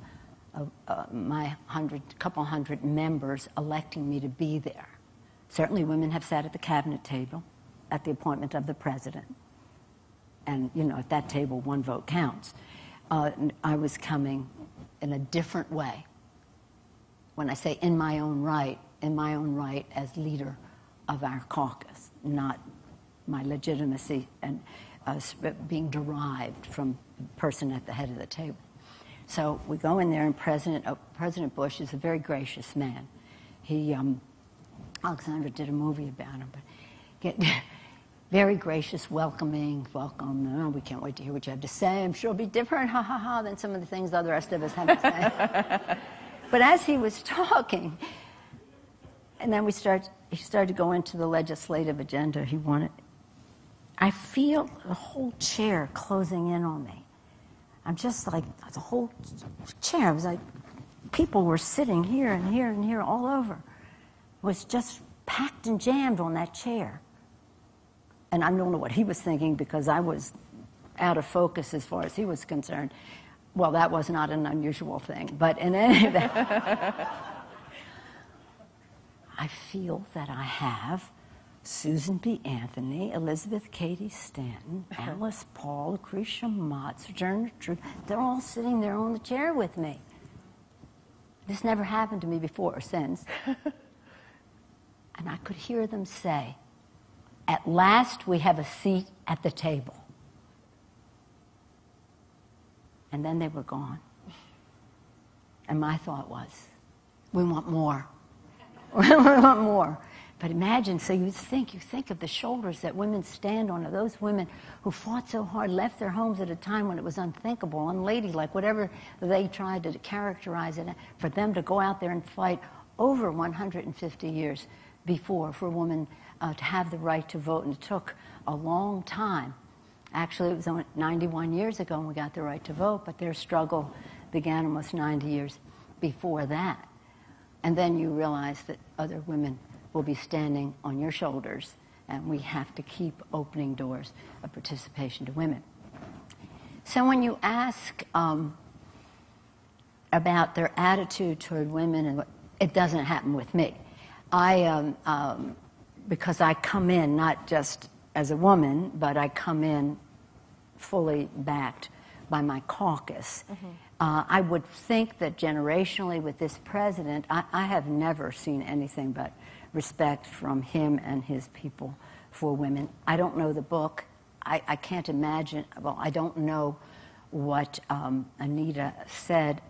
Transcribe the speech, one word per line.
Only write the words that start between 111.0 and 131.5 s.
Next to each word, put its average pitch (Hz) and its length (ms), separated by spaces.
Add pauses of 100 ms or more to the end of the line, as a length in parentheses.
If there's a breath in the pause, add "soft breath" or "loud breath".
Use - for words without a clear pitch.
you 185 180
think, - 420
you 190 60
think 262 320
of 180 80
the 175 80
shoulders 214 540
that 170 160
women 208 260
stand 214 480
on, 170 160
of 160 60
those 208 280
women 202 280 (340 loud breath)
who 196 80
fought 233 380
so 220 160
hard, 202 260
left 190 300
their 202 100
homes 214 300
at 180 100
a 170 60
time 202 320
when 175 100
it 156 60
was 165 120
unthinkable, 170 760
unladylike, 185 640
whatever 208 360 (300 loud breath)
they 190 260
tried 185 380
to 165 160
characterize 175 800
it, 170 100 (300 loud breath)
for 165 100
them 202 260
to 175 80
go 190 160
out 190 220
there 175 100
and 175 180
fight 185 320 (380 loud breath)
over 240 320
one 165 220
hundred 175 320
and 156 100
fifty 165 340
years 156 380 (400 loud breath)
before 165 460
for 180 140
a 175 40
woman, 165 380 (320 loud breath)
uh, 165 140
to - 100
have 180 260
the 170 80
right 160 300
to 175 100
vote. 160 260
And 143 100
it - 60
took - 340 (320 loud breath)
a 151 80
long 175 500
time. 165 500 (580 loud breath)
Actually, 170 380
it 175 60
was 170 100
only 165 180 (120)
ninety-one 165 560